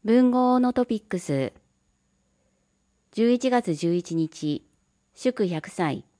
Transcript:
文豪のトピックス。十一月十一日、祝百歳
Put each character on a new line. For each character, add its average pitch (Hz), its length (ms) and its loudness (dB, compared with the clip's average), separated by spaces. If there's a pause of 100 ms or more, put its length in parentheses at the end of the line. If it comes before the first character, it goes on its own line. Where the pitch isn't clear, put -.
文 247 280 4
豪 254 280 2
の 247 140 2
ト 247 120 0
ピ 233 100 -4
ッ 208 120 -8
ク 180 120 -6
ス。 135 340 -4 (1600)
十 233 200 2
一 247 180 0
月 240 240 0
十 170 200 -2
一 175 220 -4
日、 156 500 -4 (480)
祝 247 340 -2
百 170 220 -6
歳 156 360 -4 (140)